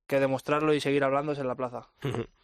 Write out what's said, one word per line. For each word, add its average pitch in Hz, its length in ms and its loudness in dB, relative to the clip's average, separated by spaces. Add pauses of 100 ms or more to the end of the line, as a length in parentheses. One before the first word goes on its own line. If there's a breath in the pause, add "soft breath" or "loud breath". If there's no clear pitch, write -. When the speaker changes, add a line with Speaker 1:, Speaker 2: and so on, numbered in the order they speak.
Speaker 1:
que 139 140 2
demostrarlo 147 540 2
y 143 60 2
seguir 139 240 2
hablando 143 280 0
es 139 60 -4
en 131 100 -4
la 123 60 -2
plaza. 123 360 -8 (100)
Speaker 2:
<laughs> 117 280 -4 (160 loud breath)